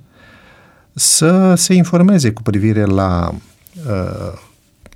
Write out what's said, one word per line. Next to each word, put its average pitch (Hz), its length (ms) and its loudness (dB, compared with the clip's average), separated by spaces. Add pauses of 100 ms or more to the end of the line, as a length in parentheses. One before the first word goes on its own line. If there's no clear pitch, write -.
(920)
să 180 640 0
se 175 200 0
informeze 175 580 4
cu 110 100 -14
privire 104 420 0
la, 92 500 0 (540)
uh, 92 500 -8 (580)